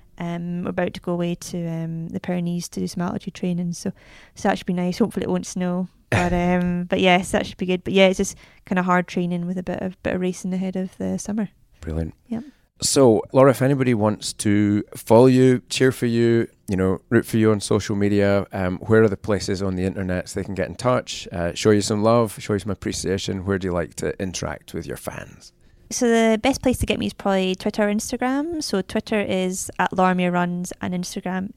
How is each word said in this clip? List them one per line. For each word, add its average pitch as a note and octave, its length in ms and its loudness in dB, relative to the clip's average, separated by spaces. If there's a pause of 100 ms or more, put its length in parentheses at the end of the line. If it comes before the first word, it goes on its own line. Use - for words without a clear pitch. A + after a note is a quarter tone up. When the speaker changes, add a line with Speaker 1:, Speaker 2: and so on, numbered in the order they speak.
(180)
Speaker 1:
um, F3 460 -6
we're - 60 -4
about F3+ 240 -4
to - 60 -12
go F3+ 120 -4
away F3 240 -2
to, E3+ 300 -8
um, E3 420 -6
the F#3+ 120 -8
Pyrenees F3 500 -4
to - 100 -8
do F3+ 80 -4
some F3+ 140 -6
altitude - 320 -6
training. F3 400 -4
So, - 180 -6 (420)
so - 140 -2
that F#3+ 100 2
should - 80 -10
be G3 60 -2
nice. F3+ 260 -2
Hopefully F#3+ 260 0
it - 60 -4
won't F3+ 160 -2
snow. F3+ 420 -4 (220)
But, F3+ 220 2
Speaker 2:
<laughs> - 0 -
Speaker 1:
um, F3 520 0
but F#3 160 -2
yes, F#3 320 4
that - 140 0
should - 120 -14
be F#3 80 -2
good. F3+ 180 -2
But - 80 -4
yeah, F#3+ 160 8
it's F#3 100 2
just - 180 -2 (300)
kinda F#3 160 0
hard F3+ 240 2
training F3 400 -4
with F#3 120 -4
a F3+ 40 -6
bit F3+ 180 -6
of, F#3 220 -8
bit - 120 -2
of F3+ 60 -2
racing F#3 340 -4
ahead F#3 220 -4
of F#3 220 -6
the F#3+ 200 -4
summer. G#3 320 -4 (300)
Speaker 2:
Brilliant. D#2+ 340 -4 (140)
Speaker 1:
Yep. A#3 160 -8 (360)
Speaker 2:
So, A#2+ 420 6 (100)
Laura, C3+ 180 8
if A#2+ 100 -2
anybody C3 320 2
wants G#2+ 420 0
to G#2 500 2 (120)
follow A#2 300 8
you, B2+ 420 6
cheer C3 220 2
for A#2+ 160 -4
you, A#2 400 2 (220)
you G2+ 80 0
know, F#2+ 240 0 (100)
root A#2 160 4
for - 100 -2
you G#2+ 140 6
on G#2 100 2
social G#2+ 360 0
media, G2+ 560 2
um, F#2 260 -2
where A2 240 4
are A2+ 60 6
the G2 80 0
places G2 460 -2
on F#2+ 120 -2
the F2+ 100 -2
internet F#2 440 -4
so - 100 -6
they G2 60 -4
can G2 100 -8
get F2+ 140 -2
in F2+ 80 -12
touch, - 560 -2
uh, F2 220 -4
show - 160 2
you G#2 100 6
some G#2 240 -2
love, A2+ 360 2
show - 120 -4
you G#2 80 0
some G2+ 100 -8
appreciation? F#2+ 760 -4
Where G2 140 0
do F#2 80 -4
you F2 60 -2
like F2 240 -4
to - 260 -4
interact E2+ 520 -8
with E2+ 120 -8
your B1+ 100 -8
fans? - 560 -14 (380)
Speaker 1:
So - 160 0
the A3+ 340 4
best C4 220 0
place B3 160 2
to - 80 -2
get - 140 -2
me G3+ 60 -4
is G3+ 80 -8
probably F#3+ 420 0
Twitter G#3 320 -2
or G#3 40 0
Instagram. C4+ 680 -4
So - 200 -2
Twitter A3 400 -2
is F#3 580 -4
at F#3 120 0
Laura F#3 220 2
Muir F3+ 160 2
Runs F3 500 -2
and F#3 140 -4
Instagram F#3 640 -6